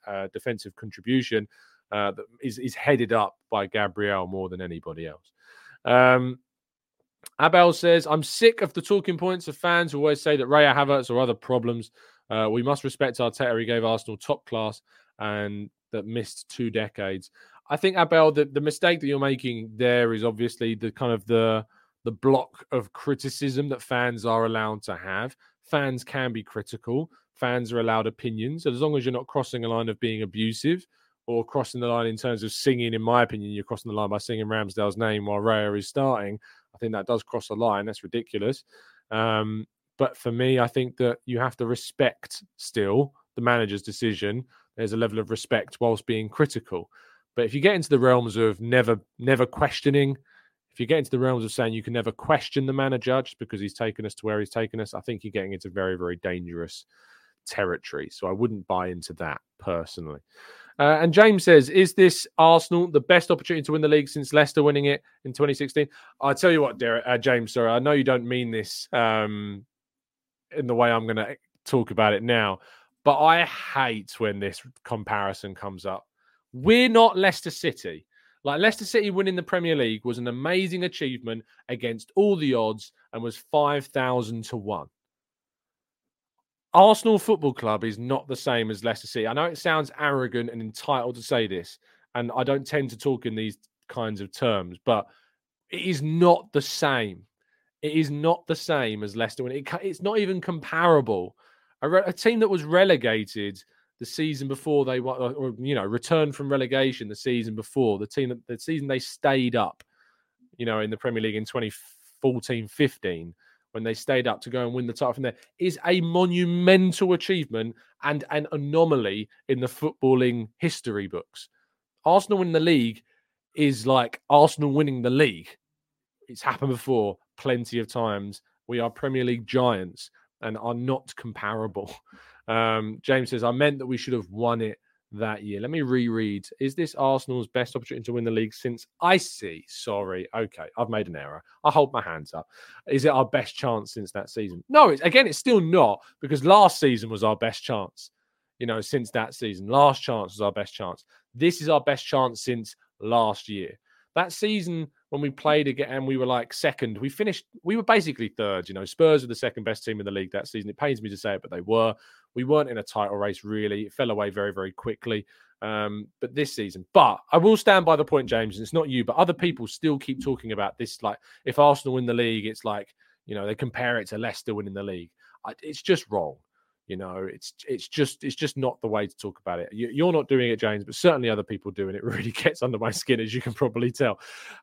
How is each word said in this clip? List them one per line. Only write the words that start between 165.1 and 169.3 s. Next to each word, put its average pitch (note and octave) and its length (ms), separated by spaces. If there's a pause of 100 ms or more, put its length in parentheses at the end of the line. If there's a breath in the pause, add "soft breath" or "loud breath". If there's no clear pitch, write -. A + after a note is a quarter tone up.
Um, G#2+ 440 (140)
but B2+ 140
this C#3+ 200
season, F#2+ 380
but B2+ 240 (140)
I D#3 60
will G#3 200
stand F#3+ 280
by D#3+ 100
the D3 100
point, C3 240
James, A2 280
and A2+ 60
it's G#2+ 100
not D#3 160
you, B2 140
but A#2 120
other E3+ 180